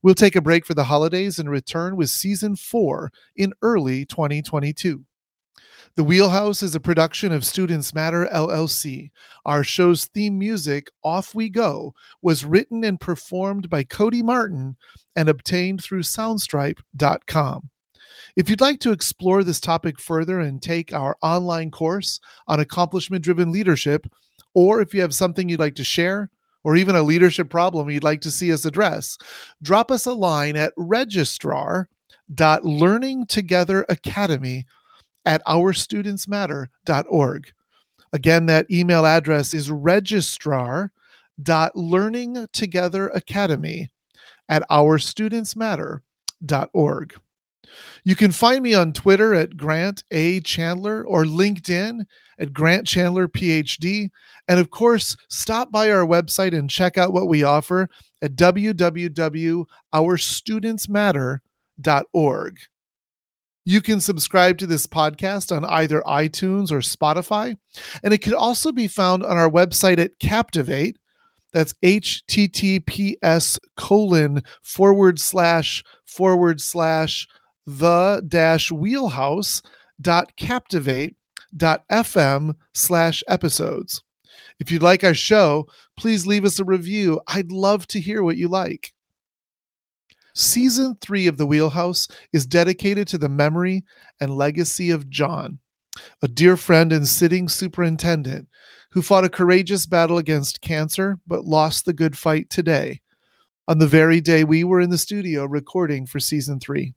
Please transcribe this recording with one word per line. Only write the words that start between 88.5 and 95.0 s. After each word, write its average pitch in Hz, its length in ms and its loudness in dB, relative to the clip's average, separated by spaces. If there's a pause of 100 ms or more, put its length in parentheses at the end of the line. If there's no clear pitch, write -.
Season 247 640 0
three 196 260 0
of 151 120 0
The 151 80 0
Wheelhouse 156 640 0 (240)
is 143 140 0
dedicated 185 640 0
to 180 100 -6
the 147 100 -2
memory 165 560 0 (360)
and 135 160 -4
legacy 156 540 -2
of 147 180 -2